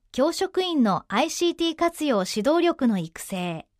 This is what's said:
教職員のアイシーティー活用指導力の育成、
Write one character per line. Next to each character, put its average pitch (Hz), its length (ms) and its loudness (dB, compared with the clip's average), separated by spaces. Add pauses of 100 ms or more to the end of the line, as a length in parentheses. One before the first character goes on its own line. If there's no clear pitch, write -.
(140)
教 311 200 2
職 381 280 -2
員 330 220 2
の 190 240 0
ア 214 140 0
イ 320 80 0
シ 349 220 0
ー 339 40 -4
テ 339 140 -4
ィ - 20 -2
ー 311 40 -4
活 339 280 -2
用 220 240 2
指 220 200 -2
導 330 140 4
力 330 240 2
の 220 120 2
育 165 240 -8
成、 180 440 -8 (140)